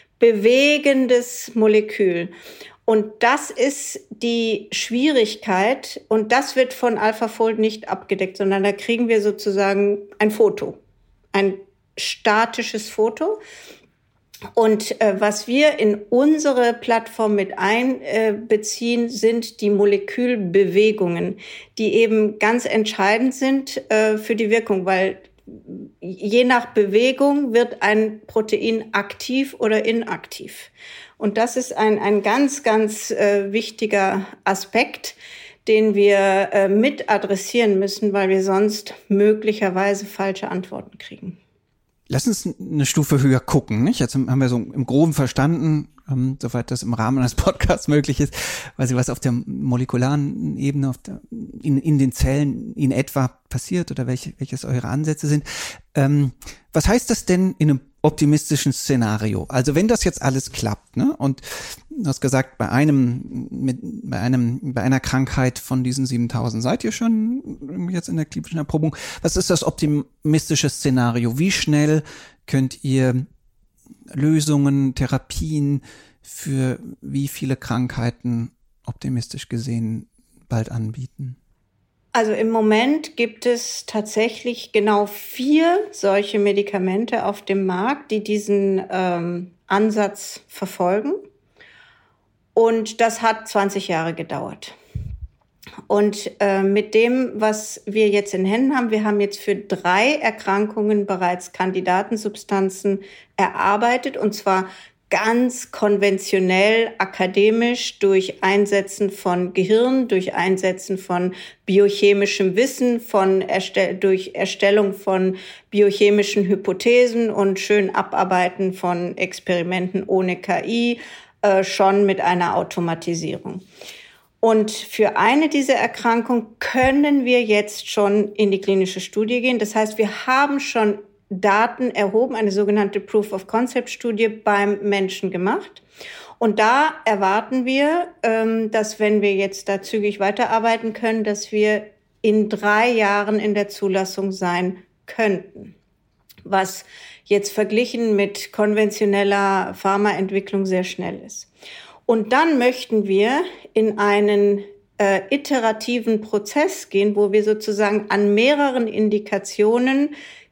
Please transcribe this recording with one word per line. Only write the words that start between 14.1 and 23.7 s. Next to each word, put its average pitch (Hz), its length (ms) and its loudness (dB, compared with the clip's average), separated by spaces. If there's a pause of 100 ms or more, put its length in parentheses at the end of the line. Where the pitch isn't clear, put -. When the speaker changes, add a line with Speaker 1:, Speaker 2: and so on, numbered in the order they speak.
Speaker 1:
Und, 220 460 2
äh, 202 200 2
was 208 280 -2
wir 285 320 2
in 208 160 2 (140)
unsere 269 640 4
Plattform 226 600 -2
mit 196 240 -2
ein-, 233 440 0
äh, 220 300 0
beziehen, 233 800 -2
sind 233 500 -2
die 208 80 0
Molekülbewegungen, 196 1700 2 (380)
die 220 180 0
eben 214 440 2
ganz 233 260 0
entscheidend 220 720 0
sind, 269 560 -2